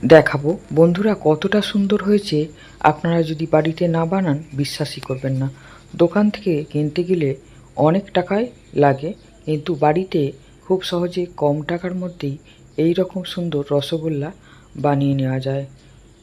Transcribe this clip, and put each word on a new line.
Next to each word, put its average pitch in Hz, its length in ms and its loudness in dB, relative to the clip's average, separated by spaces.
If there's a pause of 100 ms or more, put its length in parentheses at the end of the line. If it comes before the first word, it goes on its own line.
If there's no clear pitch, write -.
(140)
দেখাবো। 143 360 6 (300)
বন্ধুরা, 175 340 4 (120)
কতটা 156 340 2 (120)
সুন্দর 202 360 2
হয়েছে, 202 300 2 (440)
আপনারা 170 380 2 (100)
যদি 160 160 -4 (100)
বাড়িতে 160 280 0 (120)
না 165 100 0
বানান 170 320 0 (220)
বিশ্বাসই 139 480 -6
করবেন 135 340 -4
না। 135 60 -2 (540)
দোকান 190 240 2 (100)
থেকে - 180 -4 (180)
কিনতে 151 380 -2
গেলে 165 200 2 (480)
অনেক 165 280 2 (120)
টাকাই 196 280 0 (380)
লাগে, 139 260 2 (360)
কিন্তু 156 300 -4
বাড়িতে 156 460 0 (420)
খুব 185 200 0
সহজে 175 400 -4 (180)
কম 147 140 2 (140)
টাকার 175 260 -4
মধ্যেই 175 400 -6 (420)
এই 165 160 2
রকম 180 300 -2
সুন্দর 165 380 -4 (100)
রসগোল্লা 151 580 -2 (560)
বানিয়ে 139 300 2
নেওয়া 131 240 -2
যায়। 135 260 -4 (580)